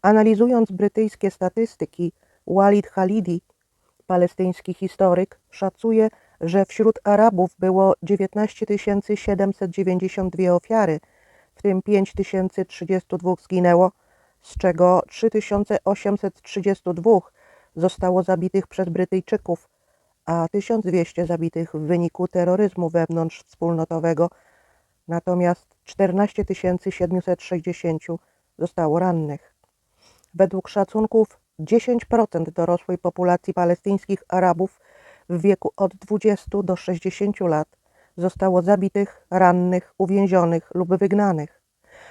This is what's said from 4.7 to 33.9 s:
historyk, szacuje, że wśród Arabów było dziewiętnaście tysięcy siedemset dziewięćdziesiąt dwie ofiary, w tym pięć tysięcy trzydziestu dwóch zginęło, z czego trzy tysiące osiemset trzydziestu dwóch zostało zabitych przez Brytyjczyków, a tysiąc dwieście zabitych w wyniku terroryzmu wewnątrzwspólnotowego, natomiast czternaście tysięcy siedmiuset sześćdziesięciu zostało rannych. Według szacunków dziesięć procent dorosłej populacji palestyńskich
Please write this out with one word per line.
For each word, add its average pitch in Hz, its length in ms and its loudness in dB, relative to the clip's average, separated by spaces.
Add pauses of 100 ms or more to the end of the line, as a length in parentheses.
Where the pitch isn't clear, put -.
historyk, 185 680 0 (100)
szacuje, 220 600 0 (320)
że 185 240 0
wśród 220 380 0
Arabów 202 560 2
było 185 340 4 (100)
dziewiętnaście 202 640 -4
tysięcy 202 520 -2
siedemset 196 540 -2
dziewięćdziesiąt 185 640 -2
dwie 180 220 2
ofiary, 180 440 0 (560)
w - 60 -20
tym 190 200 0
pięć 196 320 0
tysięcy 190 520 -4
trzydziestu 185 520 -6
dwóch 175 240 -2
zginęło, 180 500 4 (500)
z - 160 -16
czego 180 520 4
trzy - 200 -2
tysiące 208 560 -2
osiemset 202 560 -4
trzydziestu 196 520 -4
dwóch 185 400 2 (420)
zostało 180 480 0
zabitych 185 440 -2
przez 185 220 -6
Brytyjczyków, 180 800 -4 (560)
a 165 260 -2
tysiąc 214 340 -4
dwieście 175 400 -2
zabitych 165 480 -6
w 156 80 -8
wyniku 175 460 -2
terroryzmu 180 640 0
wewnątrzwspólnotowego, 165 1400 -2 (800)
natomiast 175 600 -2 (160)
czternaście 196 640 -2
tysięcy 185 460 -4
siedmiuset 180 500 -4
sześćdziesięciu 170 800 -6 (380)
zostało 165 420 -2
rannych. 165 560 -4 (760)
Według 185 360 0
szacunków 214 680 0 (200)
dziesięć 233 460 0
procent 185 440 0
dorosłej 175 480 -2
populacji 180 560 -2
palestyńskich 190 760 -2